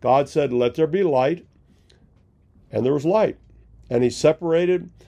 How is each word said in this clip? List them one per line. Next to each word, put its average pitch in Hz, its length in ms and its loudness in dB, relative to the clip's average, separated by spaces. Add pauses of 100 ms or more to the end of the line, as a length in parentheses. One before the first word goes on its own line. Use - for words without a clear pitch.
God 139 280 2
said, 143 240 -2
"Let 120 220 0
there 156 140 0
be 190 160 -2
light," 147 420 -2 (1200)
and 110 140 -2
there 135 80 0
was 147 140 -2
light. 202 320 0 (500)
And 123 160 0
he 120 60 2
separated 175 800 0 (180)